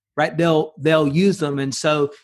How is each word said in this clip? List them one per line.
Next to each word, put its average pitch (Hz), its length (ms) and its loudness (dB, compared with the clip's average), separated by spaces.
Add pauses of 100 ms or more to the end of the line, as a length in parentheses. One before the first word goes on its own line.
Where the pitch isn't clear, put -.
(160)
right, 151 200 -2
they'll, 156 420 0
they'll 156 300 2
use 180 300 2
them. 143 200 -4
And 139 160 -4
so 151 360 0 (140)